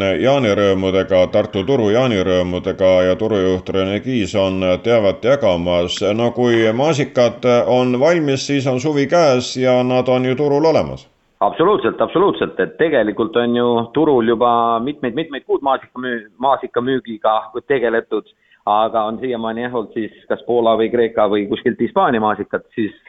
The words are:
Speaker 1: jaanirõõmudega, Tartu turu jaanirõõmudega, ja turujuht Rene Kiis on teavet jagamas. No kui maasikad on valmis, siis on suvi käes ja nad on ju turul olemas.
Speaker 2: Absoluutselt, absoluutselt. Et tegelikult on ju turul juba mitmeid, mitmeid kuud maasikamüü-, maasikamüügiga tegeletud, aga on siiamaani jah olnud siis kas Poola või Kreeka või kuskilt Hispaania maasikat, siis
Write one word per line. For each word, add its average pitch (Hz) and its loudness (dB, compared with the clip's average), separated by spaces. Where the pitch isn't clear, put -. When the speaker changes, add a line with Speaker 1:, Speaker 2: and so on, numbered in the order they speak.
Speaker 1:
jaanirõõmudega, 98 2
Tartu 101 -2
turu 117 2
jaanirõõmudega, 92 0
ja 92 2
turujuht 92 0
Rene 95 -2
Kiis 120 -4
on 95 0
teavet 107 2
jagamas. 87 0
No 117 0
kui 117 2
maasikad 131 0
on 123 2
valmis, 147 0
siis 139 -2
on 127 -2
suvi 143 0
käes 135 2
ja 127 4
nad 127 0
on 127 2
ju 131 0
turul 147 2
olemas. 87 0
Speaker 2:
Absoluutselt, 160 0
absoluutselt. 160 0
Et 90 -2
tegelikult 113 0
on 120 0
ju 120 2
turul 131 2
juba 117 2
mitmeid, 131 -6
mitmeid 143 -8
kuud - -2
maasikamüü-, 127 -6
maasikamüügiga 120 -2
tegeletud, 113 -2
aga 110 0
on 110 -10
siiamaani 117 -6
jah 123 -6
olnud 104 -8
siis 107 -10
kas - -6
Poola 113 2
või 110 0
Kreeka 113 0
või 104 0
kuskilt 117 -2
Hispaania 123 0
maasikat, 101 -4
siis 107 -6